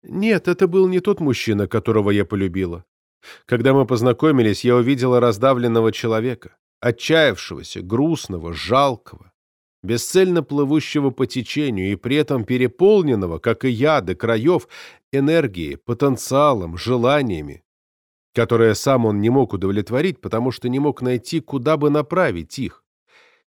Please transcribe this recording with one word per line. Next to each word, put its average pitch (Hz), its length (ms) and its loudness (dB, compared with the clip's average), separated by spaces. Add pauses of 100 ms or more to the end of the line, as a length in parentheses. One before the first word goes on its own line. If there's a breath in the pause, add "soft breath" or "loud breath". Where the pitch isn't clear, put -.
Нет, 202 460 -2
это 180 200 2
был 185 200 4
не 185 120 0
тот 196 200 -2
мужчина, 113 480 0
которого 107 420 0
я 101 160 2
полюбила. 92 600 -4 (600 loud breath)
Когда 123 280 2
мы 135 120 4
познакомились, 120 760 2
я 120 120 4
увидела 123 440 2
раздавленного 117 720 2
человека, 113 640 -4 (240)
отчаявшегося, 113 1000 -2
грустного, 95 720 -4
жалкого, 117 760 -4 (500)
бесцельно 170 640 0
плывущего 143 680 0
по 127 160 -2
течению 117 640 -4
и 101 40 -2
при 123 220 -2
этом 143 260 -2
переполненного, 123 960 2
как 117 260 -2
и 131 40 2
я, 131 320 2
до 90 140 -4
краёв 117 520 0 (440 loud breath)
энергией, 120 680 -2
потенциалом, 127 1000 -2
желаниями, 117 880 -2 (680)
которые 113 420 4
сам 127 300 0
он 104 160 0
не 110 80 2
мог 127 240 2
удовлетворить, 104 680 -2
потому 113 300 -4
что 123 180 -8
не 131 100 -2
мог 143 220 -2
найти, 127 380 -4
куда 139 380 -4
бы 147 120 0
направить 143 680 -2
их, - 240 -10 (720 soft breath)